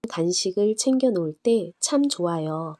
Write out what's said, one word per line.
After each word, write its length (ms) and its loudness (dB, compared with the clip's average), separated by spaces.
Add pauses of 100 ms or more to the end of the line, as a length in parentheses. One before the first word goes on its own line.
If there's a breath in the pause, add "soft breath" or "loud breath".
간식을 680 0
챙겨 340 2
놓을 320 0
때 380 0
참 280 2
좋아요. 720 -2